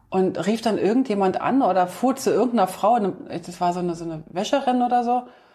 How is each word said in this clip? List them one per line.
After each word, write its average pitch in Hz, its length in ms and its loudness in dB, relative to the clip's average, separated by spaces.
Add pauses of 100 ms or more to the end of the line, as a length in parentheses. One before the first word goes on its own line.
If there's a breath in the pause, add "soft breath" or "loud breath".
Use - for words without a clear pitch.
und 185 380 0
rief 220 140 0
dann 214 160 0
irgendjemand 202 640 0
an 240 200 2
oder 185 260 2
fuhr 247 280 -2
zu 202 160 0
irgendeiner 214 360 2
Frau, 226 320 2
das 175 600 -6
war 175 140 0
so 180 80 -6
eine, 175 140 -2
so 170 100 -10
eine 160 220 -10
Wäscherin 254 540 0
oder 247 220 2
so, 247 200 0 (320 loud breath)